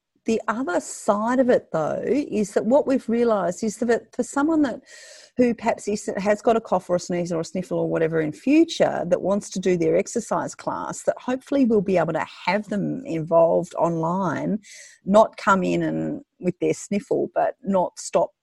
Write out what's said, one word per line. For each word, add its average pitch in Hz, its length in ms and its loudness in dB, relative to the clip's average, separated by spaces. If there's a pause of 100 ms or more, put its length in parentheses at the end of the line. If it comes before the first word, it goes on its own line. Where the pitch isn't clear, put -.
(260)
the 226 200 0
other 269 340 -2
side 220 600 0
of 247 80 2
it, - 240 2
though, 151 320 -2
is 214 480 -2
that - 140 0
what 269 200 4
we've 262 220 -2
realised 220 560 0
is 214 140 -4
that 233 360 -2
for 247 80 -2
someone 302 400 0
that, 254 200 -4 (560)
who 240 160 4
perhaps - 340 -4
is, 208 300 -4
has 208 240 0
got 226 140 4
a 220 40 0
cough 180 300 -2
or 175 60 2
a 175 40 0
sneeze 175 320 -4
or 165 80 -2
a 170 40 -4
sniffle 180 340 -6
or 165 100 0
whatever 165 320 0
in 156 100 -2
future 262 760 2
that 175 160 0
wants 196 260 -2
to - 100 -8
do 185 200 2
their 165 180 2
exercise 185 580 -2
class, - 500 -8
that - 140 0
hopefully 262 460 -2
we'll 220 160 4
be 185 160 0
able 165 160 0
to 156 140 -4 (200)
have 208 220 -2
them 160 380 -4
involved 165 680 2
online, 170 800 -2 (480)
not 208 320 4
come 190 260 2
in 170 180 0
and 160 400 -4 (160)
with 180 220 -4
their 160 140 2
sniffle, 147 600 -4
but - 300 0
not 185 340 -2
stop - 320 -2 (120)